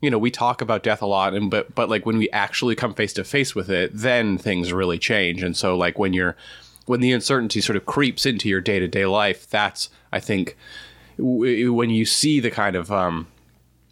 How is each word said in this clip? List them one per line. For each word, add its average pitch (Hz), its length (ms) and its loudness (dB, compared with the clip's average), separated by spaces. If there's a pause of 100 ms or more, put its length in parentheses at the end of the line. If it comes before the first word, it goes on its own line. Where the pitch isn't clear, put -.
you 147 80 2
know, 117 100 2
we 120 120 2
talk 123 300 -2
about 113 220 0
death 107 180 2
a 107 60 -2
lot, 98 260 2
and, 101 180 0
but, 107 240 -2
but, 113 140 0
like, 107 160 0
when 113 120 0
we 107 120 2
actually 107 460 0
come 113 180 -4
face 104 200 -4
to 98 100 -6
face 143 320 -2
with 95 140 -4
it, 92 240 2
then 110 440 2
things 87 340 -2
really 90 280 0
change. 92 440 0
And 90 140 -4
so, 92 200 0
like, 87 220 0
when 95 140 0
you're, 90 220 0 (520)
when 123 120 0
the 123 120 4
uncertainty 117 500 0
sort 104 160 0
of - 80 -4
creeps 139 400 0
into 110 240 0
your 95 100 2
day-to-day 95 460 0
life, 98 440 0
that's, 104 400 -2 (220)
I - 80 -2
think, 95 380 -2 (600)
w-, 123 560 2
when 117 180 2
you 110 140 2
see 147 340 2
the 117 120 0
kind 101 240 0
of, 87 160 -2
um, 87 360 0 (640)